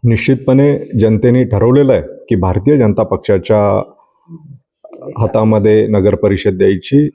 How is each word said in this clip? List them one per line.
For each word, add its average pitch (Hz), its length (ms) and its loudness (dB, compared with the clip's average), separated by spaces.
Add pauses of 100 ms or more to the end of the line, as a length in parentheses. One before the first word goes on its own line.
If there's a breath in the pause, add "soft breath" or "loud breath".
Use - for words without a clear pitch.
निश्चितपणे 131 720 0 (220)
जनतेने 113 440 2
ठरवलेलं 123 500 2
आहे 90 80 0 (280)
की - 60 0
भारतीय 95 420 0
जनता 110 260 0
पक्षाच्या 98 800 -2 (1400)
हातामध्ये 110 680 2
नगर 101 280 0
परिषद 98 420 -2
द्यायची. 98 580 0